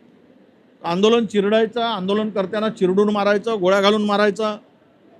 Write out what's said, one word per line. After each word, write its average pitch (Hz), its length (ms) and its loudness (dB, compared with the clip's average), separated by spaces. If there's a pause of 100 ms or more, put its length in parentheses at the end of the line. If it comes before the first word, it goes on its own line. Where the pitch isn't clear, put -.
(840)
आंदोलन 208 420 2
चिरडायचं, 220 560 0
आंदोलनकर्त्यांना 208 880 -4
चिरडून 202 400 0
मारायचं, 208 500 0
गोळ्या 190 220 2
घालून 208 240 2
मारायचं, 208 520 0 (640)